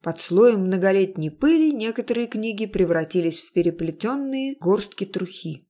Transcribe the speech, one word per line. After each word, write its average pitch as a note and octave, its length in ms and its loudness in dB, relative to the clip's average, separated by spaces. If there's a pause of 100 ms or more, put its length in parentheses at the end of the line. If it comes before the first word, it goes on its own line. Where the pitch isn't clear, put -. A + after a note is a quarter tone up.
Под - 180 -6
слоем G#3+ 440 4
многолетней F#3+ 680 0
пыли D#4 400 4
некоторые A#3 560 -2
книги G#3+ 400 -6
превратились E3+ 760 0
в - 120 -20
переплетенные C4 1040 -2
горстки G3 480 0
трухи. F3 640 -8